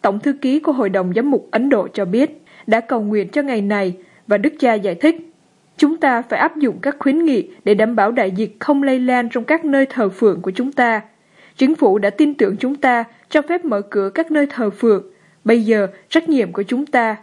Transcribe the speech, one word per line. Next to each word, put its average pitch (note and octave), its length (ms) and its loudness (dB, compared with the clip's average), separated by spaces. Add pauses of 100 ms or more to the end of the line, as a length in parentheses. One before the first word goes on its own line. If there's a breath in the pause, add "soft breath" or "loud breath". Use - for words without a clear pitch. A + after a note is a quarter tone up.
Tổng D4+ 180 0
thư C#4+ 120 -2
ký C#4 280 -2
của D4+ 120 -2
Hội B3 160 -2
đồng F#3 280 -2
Giám C4 140 0
mục - 200 -2
Ấn B3 180 -2
Độ A3 260 2
cho G3+ 100 -4
biết, A3+ 400 -2 (220 loud breath)
đã A3+ 140 2
cầu A3+ 220 -4
nguyện G#3 260 -2
cho C#4+ 140 -2
ngày B3 200 -2
này, G3+ 340 -2 (300 loud breath)
và G3+ 120 0
Đức D4 220 0
cha A#3+ 140 4
giải G#3 200 -2
thích, D#4+ 220 2 (600)
"Chúng D#4 200 2
ta B3+ 260 2
phải B3 160 -4
áp E4 180 0
dụng B3 260 -2
các C#4+ 160 -4
khuyến D4+ 260 0
nghị B3 240 0 (160 loud breath)
để G#3 100 4
đảm A3 220 2
bảo G3+ 160 2
đại G#3+ 180 0
dịch G3+ 280 -4
không C#4 240 0
lây C4 180 2
lan B3 280 0
trong A#3 160 -6
các D#4+ 200 0
nơi C4+ 220 2
thờ A#3+ 220 -2
phượng F#3+ 340 0
của F#3 80 -4
chúng B3 220 -4
ta. A#3 280 0 (560 soft breath)
Chính C#4 180 2
phủ G#3 240 4
đã G3+ 120 0
tin D4 240 0
tưởng G3+ 220 0
chúng C4 180 -4
ta A#3+ 300 0 (260 soft breath)
cho D4+ 180 2
phép F4 160 -2
mở G#3+ 160 -2
cửa G3+ 340 -4
các E4 160 -2
nơi D4 160 2
thờ A#3 240 -4
phượng. G3+ 320 2 (420 soft breath)
Bây A3+ 200 2
giờ, G#3+ 220 2 (220 loud breath)
trách E4 200 0
nhiệm A#3 240 0
của G3+ 100 -4
chúng B3+ 240 -4
ta A3+ 360 0